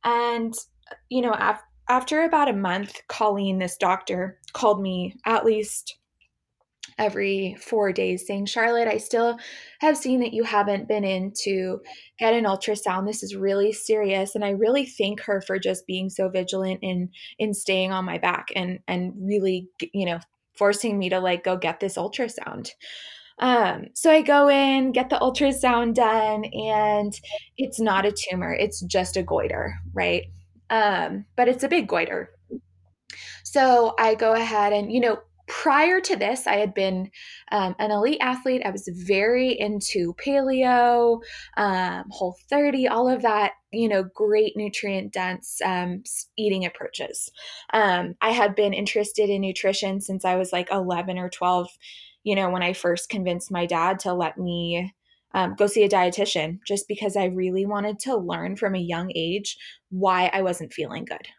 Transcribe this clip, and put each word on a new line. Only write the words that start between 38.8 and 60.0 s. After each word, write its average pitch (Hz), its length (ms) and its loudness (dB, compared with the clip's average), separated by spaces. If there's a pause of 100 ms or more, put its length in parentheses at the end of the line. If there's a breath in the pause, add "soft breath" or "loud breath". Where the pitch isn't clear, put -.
very 240 520 2
into 196 640 -2
paleo, 247 1000 4 (340 loud breath)
um, 185 540 0
Whole 180 260 -6 (140)
thirty, 285 360 2
all 240 220 2
of 247 140 0
that, 214 300 2 (200)
you 226 160 0
know, 196 160 2 (100)
great 214 420 4
nutrient 202 580 -4
dense, 185 500 -6
um, 180 400 -2
s-, - 320 -8
eating 196 300 0
approaches. - 640 -8 (420 loud breath)
Um, 180 480 2
I 220 120 2
had 208 220 2
been 202 200 2
interested 208 560 0
in 196 100 0
nutrition 196 640 -2
since 190 240 -4
I 185 100 2
was, 185 160 0
like, 180 180 -2
eleven 180 460 -2
or 180 140 -6
twelve, 180 380 0 (560 loud breath)
you 208 100 0
know, 190 160 0
when 180 120 -2
I 180 120 0
first 175 340 -2
convinced 180 420 -4
my 175 140 -2
dad 175 360 0
to 185 120 -2
let 180 240 -2
me, 175 560 -4 (400)
um, 190 220 0
go 202 120 2
see 208 180 4
a 202 40 4
dietitian, 180 800 0
just 202 220 -4
because 202 280 -4
I 196 80 0
really 185 400 -2
wanted 208 360 -4
to 254 180 -2
learn 175 380 -6
from 196 180 -2
a 185 40 -2
young 175 360 -4
age 170 420 -4 (320 loud breath)
why 185 420 2